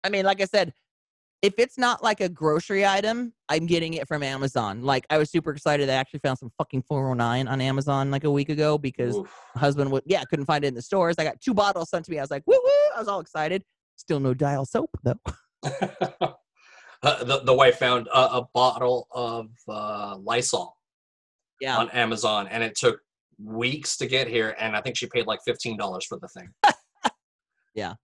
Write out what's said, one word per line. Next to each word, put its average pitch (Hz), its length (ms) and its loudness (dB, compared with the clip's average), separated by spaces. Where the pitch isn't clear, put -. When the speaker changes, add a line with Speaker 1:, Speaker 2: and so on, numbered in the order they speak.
Speaker 1:
I 196 60 -2
mean, 196 160 0
like 196 160 2
I 190 40 2
said, 190 280 0
if 196 160 4
it's 247 200 2
not, 247 260 0
like, 214 180 2
a 180 80 0
grocery 170 560 0
item, 220 480 0
I'm 160 160 0
getting 165 300 0
it 139 120 -8
from 151 140 -4
Amazon. 131 640 -4
Like, 135 260 0
I 156 80 4
was 151 140 2
super 160 200 -2
excited. 143 380 0
I 131 40 2
actually 135 260 -2
found 131 180 -2
some 120 200 -14
fucking 131 260 -4
four 135 260 -2
oh 131 60 0
nine 120 320 0
on 131 140 -2
Amazon, 135 500 0
like, 139 140 -2
a 151 60 4
week 143 180 0
ago 151 280 2
because 127 400 -2
Speaker 2:
Oof. 196 100 -6
Speaker 1:
my 123 60 -2
husband 143 300 2
would, 135 140 0
yeah, 160 200 2
couldn't 143 200 -2
find 147 180 0
it 143 40 0
in 127 80 -2
the 120 80 -10
stores. 170 340 2
I 160 60 -2
got 151 180 -4
two 254 140 -2
bottles 196 340 0
sent 170 160 -4
to 180 60 -10
me. 151 80 -4
I - 20 -4
was 139 80 -6
like, 143 160 -6
"Woo 508 160 6
woo!" 508 80 4
I 233 40 -4
was 202 80 -4
all 196 140 -2
excited. 165 420 -2
Still 151 240 -2
no 131 160 2
Dial 139 300 0
soap, 233 260 -2
though. - 180 0
<laughs> - 760 -4
Speaker 2:
<laughs> - 0 -
Uh, 147 200 2
the, 135 160 0
the 127 140 4
wife 127 260 6
found 123 300 2
a, 131 280 4
a 123 160 -4
bottle 123 580 2
of, 117 360 -6
uh, 107 520 -8
Lysol - 580 -2
Speaker 1:
Yeah. 135 200 -2
Speaker 2:
on 117 100 -2
Amazon, 110 580 0
and 113 140 -6
it 113 140 -4
took 117 240 2
weeks 120 540 -6
to 135 80 -6
get 131 220 0
here, 110 320 -2
and 110 180 -4
I - 40 -4
think 120 140 -8
she 117 120 -6
paid, 117 180 -2
like, - 180 -4
fifteen 113 340 -4
dollars 98 280 -6
for 98 140 -12
the - 80 -16
thing. - 220 -20
Speaker 1:
<laughs> - 80 6
Yeah. 98 200 -8